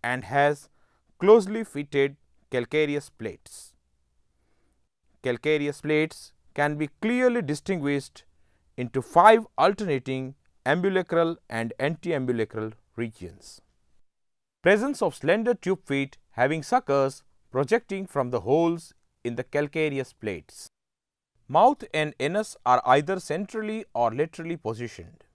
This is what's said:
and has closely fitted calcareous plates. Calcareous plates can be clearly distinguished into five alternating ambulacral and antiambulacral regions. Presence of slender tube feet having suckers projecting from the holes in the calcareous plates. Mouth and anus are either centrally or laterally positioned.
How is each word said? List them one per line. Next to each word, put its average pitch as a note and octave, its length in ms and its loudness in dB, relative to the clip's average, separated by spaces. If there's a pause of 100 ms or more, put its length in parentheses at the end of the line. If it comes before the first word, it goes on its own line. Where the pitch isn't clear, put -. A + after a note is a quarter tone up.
(100)
and B2+ 220 -4
has C#3+ 360 2 (500)
closely G#3+ 440 6 (120)
fitted C#3+ 420 -2 (340)
calcareous D3 600 -2
plates. - 460 -12 (1700)
Calcareous C#3+ 580 -2
plates D3+ 520 -2 (220)
can D3 280 -2
be D3 60 -6 (140)
clearly B3 400 2
distinguished C#3+ 840 -4 (520)
into B2+ 260 -6
five A3 440 6 (100)
alternating C3+ 760 -2 (300)
ambulacral E3+ 720 0 (120)
and A#2 300 -6
antiambulacral B2 960 -4 (240)
regions. F#2+ 640 -12 (1000)
Presence G#3 400 2
of F3+ 120 -2
slender A3 400 0
tube - 360 -4
feet C#3 260 -4 (260)
having D3 200 0
suckers C#3 600 0 (280)
projecting F#3+ 560 -2
from C3 240 -4
the A#2+ 100 -2
holes E3 540 0 (300)
in A#2+ 120 -4
the - 80 -6
calcareous D3 680 -4
plates. - 540 -10 (840)
Mouth A3+ 440 4
and D#3 280 -2
anus F#3 440 -4
are B2 180 4 (120)
either D3+ 260 0
centrally G#3+ 640 -8 (100)
or A#2 160 0 (120)
laterally E3 340 -6
positioned. A2 680 -12 (100)